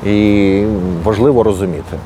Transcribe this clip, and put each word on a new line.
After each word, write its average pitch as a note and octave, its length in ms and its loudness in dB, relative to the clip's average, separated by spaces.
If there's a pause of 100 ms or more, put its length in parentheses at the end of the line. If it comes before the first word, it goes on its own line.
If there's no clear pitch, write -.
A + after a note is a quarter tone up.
і G2+ 580 2 (400)
важливо A2+ 400 2
розуміти. F2+ 640 -2